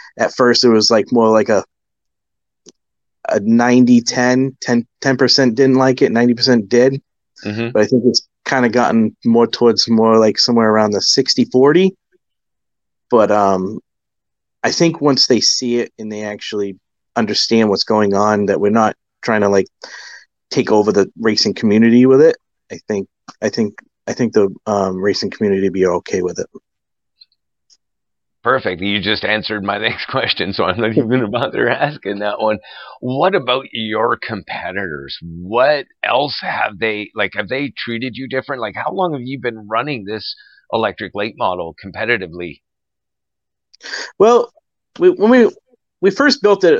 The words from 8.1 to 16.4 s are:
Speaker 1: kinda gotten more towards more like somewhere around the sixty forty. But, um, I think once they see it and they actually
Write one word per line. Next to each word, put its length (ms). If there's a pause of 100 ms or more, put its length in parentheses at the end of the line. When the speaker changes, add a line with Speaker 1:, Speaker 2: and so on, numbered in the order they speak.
Speaker 1:
kinda 240
gotten 460 (100)
more 220
towards 420
more 300
like 180
somewhere 320
around 220
the 100
sixty 440
forty. 500 (1120)
But, 220
um, 480 (840)
I 80
think 300
once 260
they 120
see 400
it 200
and 120
they 120
actually 540 (380)